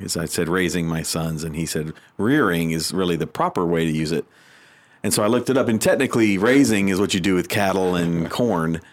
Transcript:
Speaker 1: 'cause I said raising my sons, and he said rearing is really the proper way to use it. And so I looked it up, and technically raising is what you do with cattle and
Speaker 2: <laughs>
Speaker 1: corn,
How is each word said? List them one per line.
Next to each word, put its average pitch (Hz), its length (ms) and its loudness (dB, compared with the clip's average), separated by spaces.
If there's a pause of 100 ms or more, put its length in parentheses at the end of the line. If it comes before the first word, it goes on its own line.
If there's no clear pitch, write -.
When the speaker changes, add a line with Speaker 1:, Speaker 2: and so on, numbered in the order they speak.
Speaker 1:
'cause - 160 -6
I 82 80 -4
said 80 240 -2
raising 87 380 0
my 80 140 -2
sons, 80 420 -6
and 80 120 -8
he 82 100 -2
said 80 280 -6 (240)
rearing 98 540 2
is 80 220 -4
really 90 220 0
the 78 120 -4
proper 160 380 -2
way 82 200 0
to 80 60 0
use 78 200 -2
it. 76 140 -2 (760)
And 104 120 -2
so 113 100 2
I 104 40 2
looked 123 220 0
it 131 80 2
up, 113 120 2
and 110 100 0
technically 113 580 2
raising 110 520 4
is 92 100 2
what 98 140 0
you 98 80 0
do 92 140 2
with 87 120 0
cattle 95 480 0
and 85 340 0
Speaker 2:
<laughs> - 100 -6
Speaker 1:
corn, 82 420 0 (120)